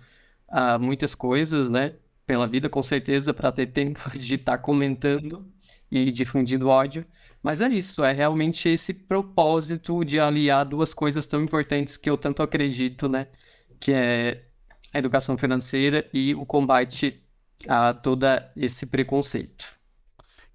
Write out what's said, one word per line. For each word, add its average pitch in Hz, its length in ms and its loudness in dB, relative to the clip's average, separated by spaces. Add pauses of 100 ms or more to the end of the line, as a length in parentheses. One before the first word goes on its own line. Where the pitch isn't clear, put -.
(480)
ah, 127 300 2
muitas 131 380 -2
coisas, 139 540 0
né, 131 260 0 (320)
pela 123 200 0
vida, 135 220 -2
com 139 140 -2
certeza, 139 500 0
pra 139 180 0
ter 123 160 -2
tempo 143 320 -2 (100)
<laughs> 127 60 -12
de 131 220 -4
tá 127 200 -2
comentando 143 920 -2 (420)
e 131 220 2
difundindo 127 560 0
ódio. 139 360 2 (380)
Mas 151 200 -2
é 247 80 2
isso, 185 340 -2
é 135 80 4
realmente 156 580 2
esse 165 240 0
propósito 170 1120 0
de 151 160 0
aliar 147 460 4
duas 147 280 -2
coisas 147 320 -2
tão 151 160 -2
importantes 147 560 -2
que - 120 -4
eu 143 80 2
tanto 143 260 -2
acredito, 135 640 -2
né, 131 180 -2 (520)
que - 120 0
é 123 540 0 (480)
a 147 60 0
educação 131 380 0
financeira 135 760 0
e 135 220 0
o 123 100 -10
combate 131 800 0 (440)
a 120 260 2
todo 131 320 0 (300)
esse 135 300 -4
preconceito. - 800 -4 (880)